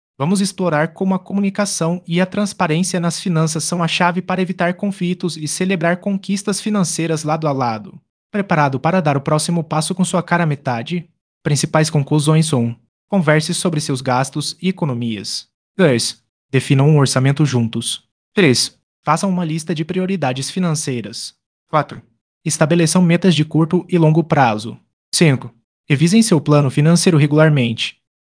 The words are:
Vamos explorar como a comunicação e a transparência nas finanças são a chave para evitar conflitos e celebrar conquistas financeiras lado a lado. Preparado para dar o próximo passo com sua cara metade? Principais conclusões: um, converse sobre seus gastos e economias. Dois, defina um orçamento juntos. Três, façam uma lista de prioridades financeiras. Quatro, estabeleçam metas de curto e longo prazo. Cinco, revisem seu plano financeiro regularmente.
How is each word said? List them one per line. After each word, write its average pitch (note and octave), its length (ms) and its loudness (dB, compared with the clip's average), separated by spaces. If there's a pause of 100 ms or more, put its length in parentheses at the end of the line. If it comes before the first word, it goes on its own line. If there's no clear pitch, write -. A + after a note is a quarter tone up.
(200)
Vamos F3 200 0
explorar E3+ 500 0
como F#3+ 260 -2
a F#3 40 -2
comunicação G3 840 -4
e E3+ 160 0
a F#3 60 0
transparência F#3 720 -2
nas E3+ 200 -2
finanças D#3+ 440 -2
são F3 180 -4
a E3 60 0
chave F3+ 340 0
para F#3 180 -4
evitar F3+ 360 -2
conflitos F3+ 600 -4
e D#3 120 -8
celebrar F3+ 500 -2
conquistas G3 640 -4
financeiras E3 640 -2
lado D#3 240 -2
a D3 40 0
lado. A#2 480 -4 (320)
Preparado D3+ 480 0
para F3 220 0
dar D3 160 0
o C3+ 40 -4
próximo D#3 420 0
passo D#3 320 -4
com F#3 100 0
sua F3+ 160 0
cara F3 240 0
metade? C#3+ 640 -4 (320)
Principais D#3 480 0
conclusões: D#3 640 2
um, A#2 220 0 (340)
converse D#3 420 2
sobre E3 300 -2
seus C3+ 180 -4
gastos C3 600 -2
e F3+ 80 -2
economias. A#2+ 800 -4 (280)
Dois, C3+ 460 0 (300)
defina C3+ 320 2
um D3+ 160 4
orçamento C3+ 440 2
juntos. A#2 600 -2 (280)
Três, D3+ 460 2 (260)
façam D#3+ 240 0
uma F3+ 180 -2
lista D#3+ 280 -4
de D#3 100 -4
prioridades D#3+ 680 -4
financeiras. D3 840 -4 (340)
Quatro, C#3+ 320 -4 (460)
estabeleçam E3 560 2
metas E3+ 320 4
de D#3 100 2
curto D#3+ 460 0
e F3+ 80 2
longo D#3+ 260 4
prazo. A#2 540 0 (340)
Cinco, C#3+ 400 2 (380)
revisem E3+ 320 4
seu F#3 180 2
plano D3 300 2
financeiro E3 480 4
regularmente. C#3+ 840 2 (280)